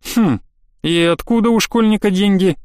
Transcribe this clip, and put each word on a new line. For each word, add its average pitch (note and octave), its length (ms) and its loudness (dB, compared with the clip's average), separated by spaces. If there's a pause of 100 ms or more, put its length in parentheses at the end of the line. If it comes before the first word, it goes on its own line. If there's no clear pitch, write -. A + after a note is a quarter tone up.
(160)
«Хм, E3+ 240 0 (440)
и E3+ 180 0
откуда G#3 480 0
у A3+ 100 2
школьника G#3+ 520 0
деньги?» F#3+ 540 0